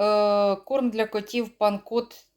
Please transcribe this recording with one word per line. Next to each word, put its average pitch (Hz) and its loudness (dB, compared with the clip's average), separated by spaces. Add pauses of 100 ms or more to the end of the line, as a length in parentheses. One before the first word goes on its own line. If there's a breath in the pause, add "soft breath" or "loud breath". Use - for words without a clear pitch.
е, 208 2
корм 254 -2
для 220 -2
котів 220 -6 (100)
пан 208 2
Кот - -8 (120)